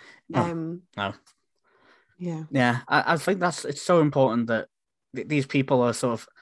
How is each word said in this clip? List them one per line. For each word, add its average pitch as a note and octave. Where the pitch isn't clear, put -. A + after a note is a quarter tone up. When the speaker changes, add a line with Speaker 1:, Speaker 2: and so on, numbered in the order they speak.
Speaker 1:
No, -
Speaker 2:
Um, E3+
Speaker 1:
no. G2+
Speaker 2:
Yeah. E3+
Speaker 1:
Yeah, B2
I, D3
I E3
think F#3
that's, F3
it's -
so F3
important C3
that A2+
th-, B2
these C#3+
people C3+
are A#2+
sort A#2+
of, -